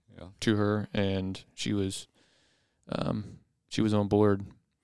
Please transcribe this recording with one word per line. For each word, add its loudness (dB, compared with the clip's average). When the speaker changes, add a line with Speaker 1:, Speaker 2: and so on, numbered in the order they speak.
Speaker 1:
Yeah. -16
Speaker 2:
to 2
her, 0
and -2
she -4
was, -4
um, -4
she -4
was 4
on 2
board. 4